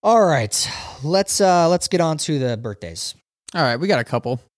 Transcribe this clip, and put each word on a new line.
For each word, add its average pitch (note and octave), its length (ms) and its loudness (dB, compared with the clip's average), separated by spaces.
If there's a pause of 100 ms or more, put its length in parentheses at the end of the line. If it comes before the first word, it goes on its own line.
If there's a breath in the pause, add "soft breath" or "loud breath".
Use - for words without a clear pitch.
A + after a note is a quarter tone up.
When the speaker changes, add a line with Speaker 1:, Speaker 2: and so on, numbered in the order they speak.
Speaker 1:
All A3 220 6
right, B2+ 440 0 (320 loud breath)
let's, F#3 380 0
uh, F3 300 4
let's F3 180 0
get F3 140 0
on D#3+ 160 0
to D#3 200 -2
the B2 200 -2
birthdays. G2+ 580 -10 (400)
Speaker 2:
All F3 60 0
right, A#2+ 160 0
we D#3+ 100 -4
got E3+ 120 2
a A#2 40 -2
couple. A#2 380 -4 (160)